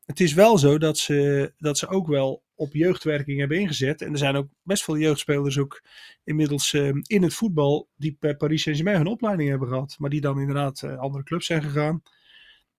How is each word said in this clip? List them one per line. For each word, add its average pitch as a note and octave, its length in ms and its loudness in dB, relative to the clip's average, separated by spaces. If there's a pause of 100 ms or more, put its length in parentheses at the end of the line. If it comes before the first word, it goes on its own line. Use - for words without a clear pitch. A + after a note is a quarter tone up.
het - 140 -8
is D#3+ 140 4
wel G#3 240 8
zo C#3+ 200 6
dat D#3 200 0
ze, C#3+ 600 0
dat D3+ 200 -4
ze - 100 -4
ook F#3+ 200 -2
wel C3+ 360 -2 (140)
op C#3+ 160 -6
jeugdwerking D3+ 640 0
hebben C#3+ 200 0
ingezet. D3 420 -2
En - 100 -8
er D3 60 -2
zijn C#3 180 0
ook C#3 120 -2 (160)
best G3 200 -4
veel D3+ 140 -4
jeugdspelers C#3+ 600 0
ook C#3 220 -4 (420)
inmiddels, D3 500 0
ehm, C#3+ 280 0
in G3 220 2
het E3 100 2
voetbal D3+ 640 0
die D3 240 -6
bij D3 160 -2
Paris D3+ 260 0
Saint-Germain D#3+ 360 0
hun D3+ 100 2
opleiding G3+ 420 -2
hebben C3+ 180 -2
gehad. C3 320 -6
Maar C#3+ 100 -4
die D3 120 -2
dan C#3 180 -2
inderdaad, C#3 440 -4
eh, C#3 140 -8
andere C#3 260 -8
clubs E3+ 220 -6
zijn D#3+ 180 0
gegaan. D3+ 380 -2 (760)